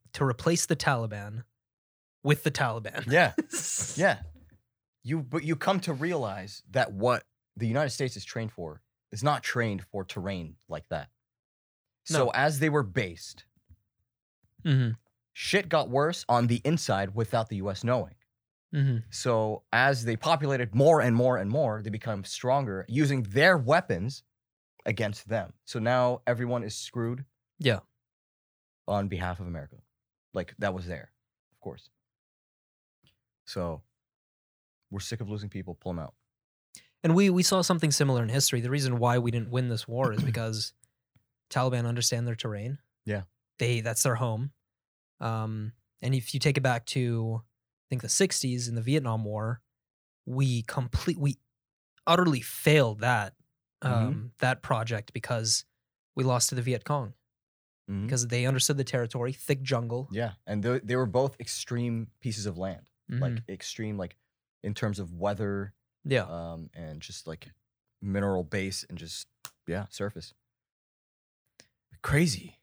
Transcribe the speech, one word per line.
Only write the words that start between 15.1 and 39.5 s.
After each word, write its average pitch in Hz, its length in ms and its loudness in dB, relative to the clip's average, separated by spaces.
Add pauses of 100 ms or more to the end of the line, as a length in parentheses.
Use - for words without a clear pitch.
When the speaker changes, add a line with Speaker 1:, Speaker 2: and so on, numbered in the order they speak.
Speaker 2:
shit 196 360 0
got 147 220 0
worse 147 380 0
on 120 180 6
the 117 180 4
inside 101 520 0
without 113 320 0
the 107 80 -6
U 98 120 -4
S 98 140 -6
knowing. 117 320 0 (580)
Speaker 1:
Mm-hmm. 139 260 2 (120)
Speaker 2:
So 110 600 0
as 127 320 4
they 117 120 0
populated 139 560 0
more 143 280 8
and 117 160 4
more 123 200 4
and 98 140 -2
more, 113 320 0
they 107 80 -6
become 107 340 -6
stronger 123 640 -2
using 135 360 2
their 147 340 6
weapons 123 640 0 (640)
against 104 420 -4
them. 101 240 -4 (120)
So - 160 -6
now 123 480 2
everyone 120 340 0
is 107 140 -8
screwed 123 480 -6 (340)
Speaker 1:
Yeah. 117 220 2 (1040)
Speaker 2:
on 101 220 0
behalf 90 320 -4
of 87 80 -8
America. 76 280 -10 (560)
Like, 92 280 -6
that 101 140 0
was 90 120 -8
there, 85 240 -10 (420)
of - 80 -20
course. - 300 -14 (1500)
So 85 380 -6 (1080)
we're 98 100 -6
sick 113 200 -8
of 101 80 -6
losing 104 220 -8
people. 90 240 -10
Pull - 180 -10
'em 85 60 -6
out. 76 160 -10 (880)
Speaker 1:
And 165 140 6
we, 196 140 8
we 180 120 4
saw 185 200 4
something 165 280 2
similar 135 320 2
in 110 60 0
history. 131 320 2
The 123 100 -4
reason 131 280 0
why 120 200 4
we 120 140 0
didn't 117 180 -4